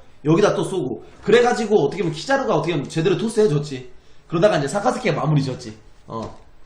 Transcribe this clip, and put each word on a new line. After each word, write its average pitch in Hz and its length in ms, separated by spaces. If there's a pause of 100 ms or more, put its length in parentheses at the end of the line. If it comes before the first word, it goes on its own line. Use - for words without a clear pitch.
(260)
여기다 - 300
또 190 80
쏘고. - 400 (200)
그래가지고 214 640
어떻게 165 180
보면 156 120
키자루가 262 400
어떻게 156 180
보면 135 160
제대로 165 280
토스 220 240
해줬지. 147 500 (360)
그러다가 175 300
이제 143 100
사카스키가 202 480
마무리 139 280
지었지. 113 340 (300)
어. 110 300 (280)